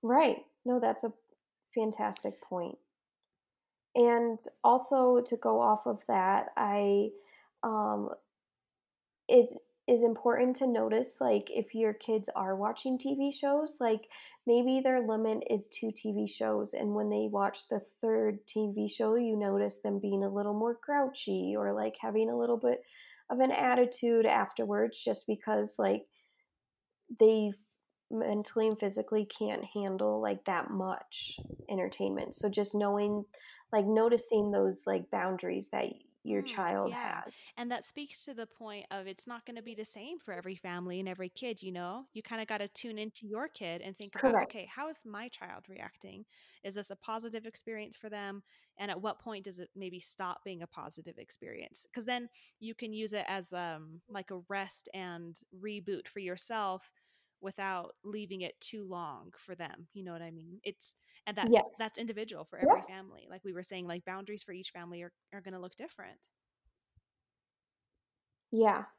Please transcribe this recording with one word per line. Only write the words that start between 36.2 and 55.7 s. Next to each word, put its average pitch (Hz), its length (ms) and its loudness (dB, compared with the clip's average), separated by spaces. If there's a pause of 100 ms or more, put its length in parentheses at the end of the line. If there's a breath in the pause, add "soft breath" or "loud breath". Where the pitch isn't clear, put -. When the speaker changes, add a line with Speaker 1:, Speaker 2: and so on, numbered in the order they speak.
Speaker 1:
your 202 200 -2
Speaker 2:
Mm, - 0 -
Speaker 1:
child 196 500 -2
Speaker 2:
yeah. - 100 -8
Speaker 1:
has. - 540 -10
Speaker 2:
And 240 140 -6
that - 120 -6
speaks - 420 -14
to 277 100 -12
the 226 100 -10
point 214 460 -14
of 190 160 -8
it's 190 180 -14
not 240 200 -14
gonna 233 180 -14
be 233 100 -14
the 214 120 -10
same 277 340 -14
for 202 140 -12
every 180 220 -10
family 180 440 -8
and 190 100 -6
every 185 200 -8
kid, 233 340 -10
you 185 80 -8
know? 180 420 -8
You 220 80 -12
kinda 220 240 -10
gotta 202 220 -6
tune 220 320 -10
into 214 260 -10
your 214 240 -6
kid 175 320 -8
and 190 160 -12
think 202 180 -14
about, 240 200 4
Speaker 1:
Correct. 190 80 4
Speaker 2:
"Okay, 196 220 -8
how 277 220 -10
is 311 160 -12
my 220 260 -14
child - 380 -16
reacting? 190 600 -16 (360 soft breath)
Is 196 120 -8
this 202 160 -10
a 196 40 -10
positive 226 520 -8
experience 220 480 -12
for 214 140 -16
them? 202 340 -10 (340 soft breath)
And 202 140 -8
at 180 100 -6
what 214 180 -6
point 202 260 -12
does 180 140 -14
it 180 140 -14
maybe 185 260 -10
stop - 440 -8
being 185 180 -10
a 165 60 -12
positive - 500 -16
experience?" - 760 -14
'Cause 233 140 -10
then 240 240 -6 (300 soft breath)
you 220 160 -12
can 220 180 -10
use 214 200 -6
it 208 140 -4
as, 185 240 -6
um, 165 560 -10
like, 202 220 -10
a 190 80 -8 (100)
rest 196 460 -8
and 170 480 -10 (100)
reboot 196 560 -8